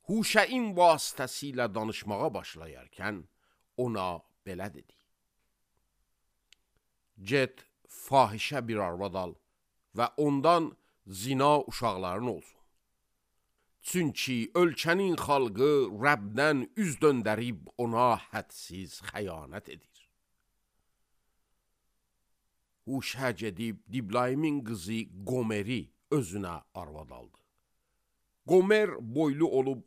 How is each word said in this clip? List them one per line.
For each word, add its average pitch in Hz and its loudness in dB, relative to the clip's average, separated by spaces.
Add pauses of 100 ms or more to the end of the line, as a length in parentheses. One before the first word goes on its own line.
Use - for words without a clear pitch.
Huşəin 220 2
vasitəsilə 143 4
danışmağa 107 -2
başlayarkən 82 -10 (560)
ona 110 -2 (360)
belə 95 -8
dedi: - -20 (2250)
"Get, 120 -2 (240)
fahişə 127 0
bir 110 0
arvad 90 -4
al 90 -4 (600)
və 120 0
ondan 151 4 (320)
zina 131 2
uşaqların 101 -4
olsun. - -10 (1300)
Çünki 131 -2
ölkənin 175 2
xalqı 131 2 (240)
Rəbdən 127 2
üz 175 -2
döndərib 117 2
ona 117 2 (140)
hədsiz - -10 (140)
xəyanət 85 -10
edir." - -20 (2750)
Huşə 131 -4
gedib 104 -6 (120)
Diblayımın 127 0
qızı 110 -6 (240)
Qomeri 110 -2 (300)
özünə 95 -4 (100)
arvad 78 -12
aldı. - -20 (1080)
Qomer 190 6 (260)
boylu 151 2
olub 131 0